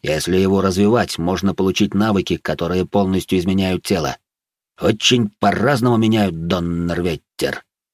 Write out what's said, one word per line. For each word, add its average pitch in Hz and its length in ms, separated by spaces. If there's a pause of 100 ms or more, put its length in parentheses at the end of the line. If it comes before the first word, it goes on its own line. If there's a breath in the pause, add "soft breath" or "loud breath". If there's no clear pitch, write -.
Если 78 360
его 95 240
развивать, 98 560
можно 90 360
получить 98 400
навыки, 98 440
которые 85 480
полностью 95 540
изменяют 92 440
тело. 127 340 (600)
Очень 113 500
по-разному 113 680
меняют 104 500
Доннерветтер, 85 1160 (280)